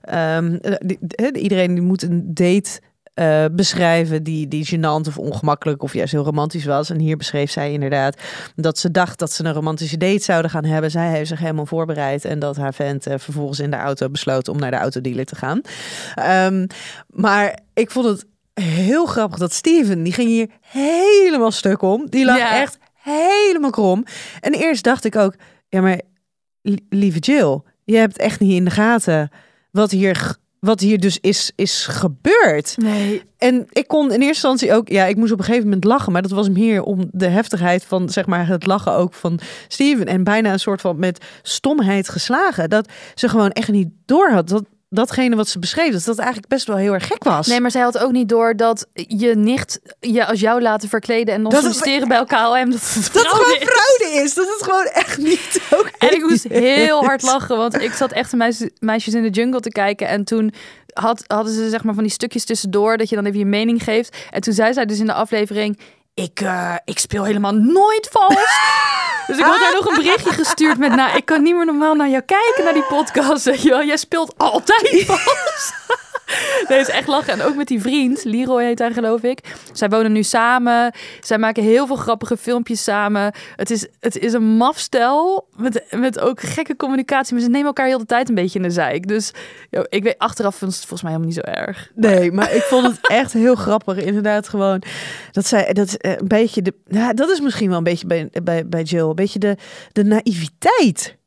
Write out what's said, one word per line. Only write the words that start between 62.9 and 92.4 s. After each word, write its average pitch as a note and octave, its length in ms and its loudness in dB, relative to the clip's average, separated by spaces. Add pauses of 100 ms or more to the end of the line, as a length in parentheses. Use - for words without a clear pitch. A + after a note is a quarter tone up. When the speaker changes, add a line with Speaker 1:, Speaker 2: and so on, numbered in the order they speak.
Speaker 2:
dat A3 120 -2
je A3+ 60 -2
dan G3+ 100 -2
even G3+ 140 -2
je G3+ 60 0
mening A3 380 0
geeft. A3+ 340 -2 (120)
En - 120 -6
toen A3 120 -2
zei G#3+ 200 2
zij B3 120 0
dus G#3 140 -2
in A3 60 0
de G#3+ 80 -2
aflevering, G#3+ 680 -2 (340)
"Ik, F3+ 280 -10
eh, F3+ 340 -4 (100)
ik - 140 -8
speel G#3 240 -4
helemaal G#3 320 0
nooit G4 560 4
vals." G4+ 260 6
Speaker 1:
<laughs> - 440 2 (460)
Speaker 2:
Dus - 100 -4
ik A#3 60 2
had F4 160 6
haar A#4 140 4
nog G4 140 0
een G#4 160 2
berichtje F#4 300 2
gestuurd D#4 440 2
met, C4 180 2
"Nou, C4 220 2
ik - 80 -2
kan D#4 180 2
niet E4+ 120 4
meer E4+ 100 2
normaal D#4 300 2
naar D4 140 2
jou C4 140 0
kijken, A4+ 400 2
naar E4 100 2
die D4 100 2
podcast, C#4+ 640 0
weet B3+ 160 2
je D4+ 80 4
wel. C#4 140 4
Jij D4 140 0
speelt E4 400 -4
altijd G#4 640 4
Speaker 1:
<laughs> - 20 -2
Speaker 2:
vals." D5 680 0 (920)
Nee, C4+ 100 4
het C#4 100 4
is - 60 -4
echt C4+ 140 -2
lachen. C#4+ 260 0
En G3+ 80 -4
ook C#4+ 140 0
met C#4 120 -4
die A#3 140 -2
vriend, B3+ 420 -2
Leroy A#3+ 400 0
heet A#3+ 160 -2
hij, A#3 140 -2
geloof A3+ 300 -2
ik. B3 160 -2 (340)
Zij G#3 160 -2
wonen A3 220 2
nu G#3+ 120 2
samen. A#3+ 720 2 (280)
Zij - 160 -2
maken A3 260 0
heel A#3+ 240 4
veel C4+ 80 -2
grappige A3+ 420 -4
filmpjes A#3 460 -4
samen. G#3 500 0 (220)
Het - 160 -6
is, A3 160 -4 (120)
het - 180 -4
is A#3 160 0
een A#3 100 2 (140)
maf B3+ 220 2
stel D4 760 0
met, A3+ 360 -4
met A#3+ 280 -2
ook A#3+ 220 -2
gekke D#4 340 -6
communicatie. C4+ 580 -2
Maar A#3+ 100 0
ze A#3+ 60 2
nemen C#4+ 180 2
elkaar C4+ 180 -2
heel C4 120 2
de A3+ 80 -6
tijd A#3+ 240 0
een A#3 60 0
beetje F#3 240 -2
in F#3 60 -2
de F3 60 0
zeik. E3+ 360 -2
Dus, G#3+ 240 -4 (380)
joh, F#3 200 -2
ik G3 140 -2
weet, A3 140 0
achteraf G3 380 -4
vond F#3+ 180 -6
ze - 60 -8
het - 80 -16
volgens F3 220 -10
mij D#3+ 100 -4
helemaal E3 160 -4
niet E3 100 -8
zo - 160 -6
erg. - 340 -12
Speaker 1:
Nee, F#3+ 360 4
maar G3 240 0